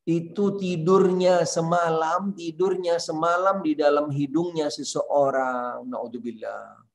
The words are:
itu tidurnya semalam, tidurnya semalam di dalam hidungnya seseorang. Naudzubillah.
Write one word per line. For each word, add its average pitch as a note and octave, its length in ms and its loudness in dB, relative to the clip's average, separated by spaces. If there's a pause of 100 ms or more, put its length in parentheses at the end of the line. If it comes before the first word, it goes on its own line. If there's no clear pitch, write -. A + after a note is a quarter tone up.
itu E3+ 480 0
tidurnya F3+ 880 4
semalam, E3+ 880 0
tidurnya E3+ 640 -2
semalam F3 640 0
di D#3 160 0
dalam D3 320 2
hidungnya D3 640 -2
seseorang. B2+ 1120 -2
Naudzubillah. A2+ 1080 -10